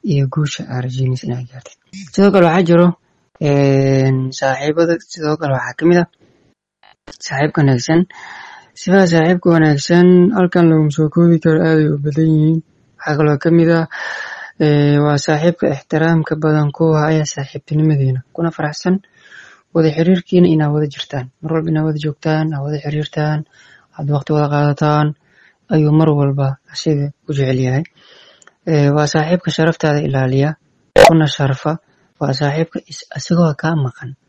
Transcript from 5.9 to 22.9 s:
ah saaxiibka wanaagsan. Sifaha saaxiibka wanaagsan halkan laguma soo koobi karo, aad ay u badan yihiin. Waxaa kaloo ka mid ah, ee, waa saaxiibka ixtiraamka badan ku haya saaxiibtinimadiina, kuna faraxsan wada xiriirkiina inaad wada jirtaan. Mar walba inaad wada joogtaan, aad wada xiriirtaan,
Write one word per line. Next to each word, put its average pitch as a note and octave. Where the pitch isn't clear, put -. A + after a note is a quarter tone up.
ah F3
saaxiibka C#3+
wanaagsan. C#3
Sifaha F#3+
saaxiibka E3+
wanaagsan E3
halkan F3+
laguma D#3
soo D3+
koobi E3+
karo, D#3+
aad D#3+
ay D3+
u D3
badan D3+
yihiin. D#3
Waxaa D3+
kaloo D3+
ka E3+
mid E3+
ah, E3
ee, D3
waa D3
saaxiibka D#3+
ixtiraamka D#3
badan D3+
ku E3
haya D#3
saaxiibtinimadiina, C#3+
kuna E3+
faraxsan D#3+
wada D#3+
xiriirkiina F3+
inaad D3+
wada D3+
jirtaan. C#3
Mar D#3+
walba D#3+
inaad D#3
wada D3+
joogtaan, D#3
aad D3
wada D3
xiriirtaan, D3+